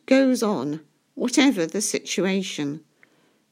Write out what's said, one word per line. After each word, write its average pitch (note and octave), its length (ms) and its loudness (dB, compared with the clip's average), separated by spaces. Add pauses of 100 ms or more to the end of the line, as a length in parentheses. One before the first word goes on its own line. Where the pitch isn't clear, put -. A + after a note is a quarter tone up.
goes C4 380 4
on, D#3 380 -2 (340)
whatever B3 500 2
the F#3+ 160 -4
situation, F#3 1000 -4 (720)